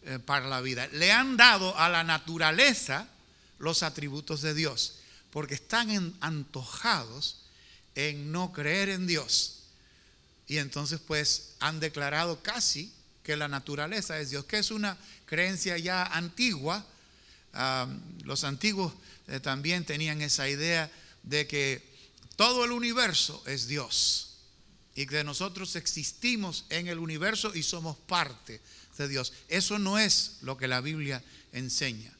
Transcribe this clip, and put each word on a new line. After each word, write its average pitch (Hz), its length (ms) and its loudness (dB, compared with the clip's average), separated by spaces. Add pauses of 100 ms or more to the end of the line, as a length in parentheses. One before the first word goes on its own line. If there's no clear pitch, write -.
eh, 131 160 -8
para 135 300 0
la 131 120 0
vida. 127 280 -4
Le 170 240 6
han 254 240 6
dado 202 420 10
a 165 100 6
la 170 160 4
naturaleza 165 1040 4 (500)
los 160 240 0
atributos 147 600 -4
de 151 120 0
Dios, 147 400 0 (360)
porque 147 240 -6
están 226 360 -2
en, 185 300 -2
antojados 147 1160 -4 (560)
en 147 380 -4
no 180 200 -4
creer 170 360 0
en 185 180 -2
Dios. 156 540 0 (880)
Y 147 120 -2
entonces, 147 420 -4
pues, - 600 -2
han 156 200 -2
declarado 151 600 -2
casi 208 500 -2 (300)
que 151 140 -2
la 147 120 -2
naturaleza 147 680 -4
es 143 120 -6
Dios, 143 140 -6
que - 140 -2
es 208 120 0
una 208 280 -2 (280)
creencia 175 520 0
ya 180 260 0
antigua. 175 800 -2 (680)
Ah, 131 340 0 (360)
los 139 200 -4
antiguos, 180 480 0 (340)
eh, 135 140 -6
también 143 440 -2
tenían 151 360 -2
esa 139 280 0
idea 156 420 0 (320)
de 147 240 0
que 139 360 0 (540)
todo 240 280 4
el 240 80 0
universo 233 720 0
es 127 200 -4
Dios - 680 0 (580)
y 139 120 -4
que 147 180 -2
nosotros 180 520 -6
existimos 190 960 -4
en 175 180 -2
el 170 100 -4
universo 180 560 -2
y 165 80 -2
somos 160 340 -4
parte 135 640 -4 (360)
de 143 120 -2
Dios. 135 240 -2 (160)
Eso 190 300 2
no 202 200 2
es - 440 2
lo 131 140 -6
que 131 120 -2
la 127 120 2
Biblia 139 420 -6 (300)
enseña. 123 680 -4